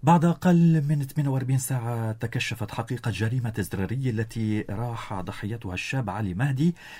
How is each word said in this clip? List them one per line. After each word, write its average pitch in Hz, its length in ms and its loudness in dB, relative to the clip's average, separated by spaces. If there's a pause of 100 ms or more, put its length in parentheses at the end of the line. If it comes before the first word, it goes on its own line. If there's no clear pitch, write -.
بعد 165 200 6
أقل 170 640 6
من 147 140 2
ثمانية 139 280 -2
وأربعين 131 280 2
ساعة 117 540 -2
تكشفت 117 580 -4
حقيقة 123 400 -4
جريمة 110 480 0
الزراري 107 520 -2
التي 110 600 -2
راح 107 500 -6
ضحيتها 101 540 -8
الشاب 110 360 -4
علي 95 240 -4
مهدي 139 400 2 (260)